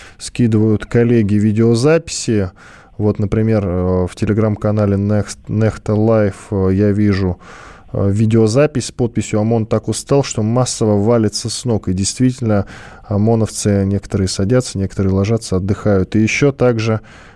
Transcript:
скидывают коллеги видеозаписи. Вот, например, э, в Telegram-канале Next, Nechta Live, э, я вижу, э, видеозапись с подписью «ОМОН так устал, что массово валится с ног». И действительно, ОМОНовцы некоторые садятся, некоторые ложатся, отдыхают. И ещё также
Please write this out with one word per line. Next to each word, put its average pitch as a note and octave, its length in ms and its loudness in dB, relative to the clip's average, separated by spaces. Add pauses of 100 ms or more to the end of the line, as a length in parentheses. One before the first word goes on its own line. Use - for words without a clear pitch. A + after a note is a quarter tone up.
(180)
скидывают A2 720 0
коллеги A#2 480 2
видеозаписи. A2+ 1120 2 (480)
Вот, G#2 220 0
например, A2 460 0
э, F2+ 420 0
в - 80 -16
Telegram-канале G#2 800 0
Next, G2+ 520 -2
Nechta G#2+ 480 -2
Live, G#2 720 0
э, F#2+ 40 2
я G#2 180 2
вижу, G2 480 0 (540)
э, G2+ 160 0
видеозапись A2 800 2
с - 40 -12
подписью A2 500 -4
«ОМОН A2+ 260 0
так A2 200 -2
устал, C3+ 360 0
что - 180 -6
массово A2 580 0
валится A2 520 0
с - 140 -10
ног». A2+ 220 -2
И F#2+ 60 0
действительно, G#2+ 720 0 (420)
ОМОНовцы G#2 800 0
некоторые G2 420 -2
садятся, G2+ 520 -2
некоторые F#2+ 340 -2
ложатся, G2+ 440 -2
отдыхают. G2 580 0
И G#2+ 40 2
ещё A#2+ 320 2
также A2+ 500 0 (340)